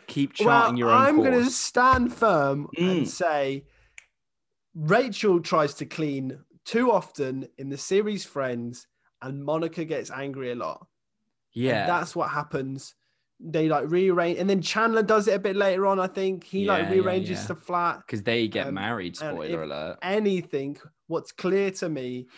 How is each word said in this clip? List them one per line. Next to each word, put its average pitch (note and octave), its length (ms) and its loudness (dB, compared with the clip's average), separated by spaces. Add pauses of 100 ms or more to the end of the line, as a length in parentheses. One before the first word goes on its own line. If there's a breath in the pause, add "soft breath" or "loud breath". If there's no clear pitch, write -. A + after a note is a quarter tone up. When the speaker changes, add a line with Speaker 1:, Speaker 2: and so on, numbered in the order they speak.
Speaker 1:
keep C#3 320 -2
Speaker 2:
Well, G#3 100 4
Speaker 1:
charting A#3 280 6
your A#3 140 2
own A#3+ 120 8
Speaker 2:
I'm D4+ 200 6
gonna B3+ 200 4
Speaker 1:
course. B3+ 140 0
Speaker 2:
stand B3 560 4
firm D3 640 2
and F3 260 2
Speaker 1:
Mm. - 60 0
Speaker 2:
say C#3+ 560 -2 (1080 loud breath)
Rachel F#3+ 680 2
tries D#3 340 0
to C#3 120 -10
clean C#3 580 -6 (200)
too A#3+ 280 2
often C3+ 640 -2
in C#3 140 -12
the C#3 80 -8
series G3+ 460 -2
Friends, B2 640 -6 (360)
and C#3 200 -10
Monica D#3+ 420 -4
gets D3 260 -6
angry C3+ 420 -8
a - 20 -6
lot. F2+ 260 -8 (720)
And A#2 100 -4
Speaker 1:
Yeah. A2 220 0
Speaker 2:
that's E3+ 280 -2
what E3 160 -4
happens. C#3 640 -6 (460)
They, D#3+ 280 0
like, D3+ 220 0
rearrange, F3 480 2
and F#3 120 0
then G3 100 2
Chandler A3 420 2
does G#3+ 260 4
it G#3+ 60 2
a G3+ 40 0
bit G3 180 -2
later G3 300 2
on, G3 120 2
I F#3 80 0
think. F#3+ 380 -4
He, G3 220 -2
like, F#3 180 2
Speaker 1:
Yeah, E3+ 40 -4
yeah, F#3+ 60 0
Speaker 2:
rearranges F#3 480 0
Speaker 1:
yeah. G#2 40 -10
Speaker 2:
the F3+ 80 -6
flat. F3 520 -4
Speaker 1:
'Cause G#2+ 160 -6
they A#2 260 2
get F#2+ 200 -4
Speaker 2:
Um, F#2+ 60 -6
Speaker 1:
married, F#2+ 480 -6
Speaker 2:
and D3+ 140 -6
Speaker 1:
spoiler D#2+ 260 -6
Speaker 2:
if D2+ 80 -8
Speaker 1:
alert. D2+ 320 -8
Speaker 2:
anything, F3+ 760 -2 (300)
what's D#3+ 260 -6
clear F#3+ 400 0
to F#3 160 -6
me B2+ 380 -6 (120)